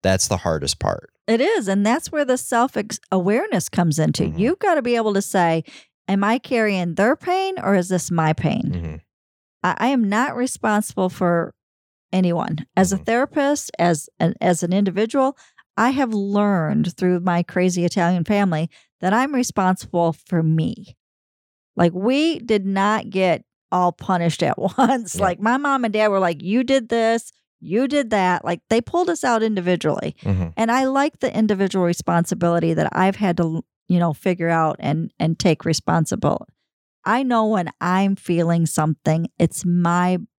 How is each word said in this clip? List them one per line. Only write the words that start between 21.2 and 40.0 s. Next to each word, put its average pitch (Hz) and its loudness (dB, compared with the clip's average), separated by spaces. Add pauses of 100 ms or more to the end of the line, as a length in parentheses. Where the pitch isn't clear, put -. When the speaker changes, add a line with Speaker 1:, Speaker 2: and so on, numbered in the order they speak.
Speaker 2:
Like, 175 2
we 269 0
did 214 0
not 196 0
get 185 0 (260)
all 180 2
punished 170 -2
at 143 0
<laughs> - -4
once. 233 0
Speaker 1:
Yeah. 180 -2
Speaker 2:
Like, 180 0
my 226 2
mom 277 0
and 208 -2
dad 214 2
were 196 2
like, 170 0
"You 220 0
did 262 2
this, 226 0 (280)
you 233 -2
did 277 0
that." 185 0
Like, 170 -4
they 226 2
pulled 349 -2
us 330 -4
out 226 2
individually. 180 -2
Speaker 1:
Mm-hmm. 92 -2 (100)
Speaker 2:
And 226 0
I 262 2
like 277 0
the - -2
individual 196 2
responsibility 170 0
that 156 0
I've 190 2
had 180 0
to, 165 -2 (240)
you 175 4
know, 170 2
figure 175 -2
out 160 0
and, 160 -2
and 165 0
take - 2
responsible. - 0 (600)
I 233 0
know 240 2
when 190 0 (100)
I'm 190 2
feeling 170 0
something, 160 0 (100)
it's - 0
my 175 2 (200)